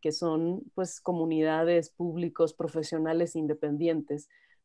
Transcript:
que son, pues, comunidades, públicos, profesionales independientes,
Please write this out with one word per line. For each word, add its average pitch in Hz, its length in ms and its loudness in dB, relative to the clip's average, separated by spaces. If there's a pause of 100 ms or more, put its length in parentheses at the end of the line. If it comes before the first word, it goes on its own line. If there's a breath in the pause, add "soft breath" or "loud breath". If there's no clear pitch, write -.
que 156 100 0
son, 165 500 0 (120)
pues, 185 260 -6
comunidades, 160 880 2
públicos, 170 600 -2
profesionales 165 840 0
independientes, 151 920 -2 (360 soft breath)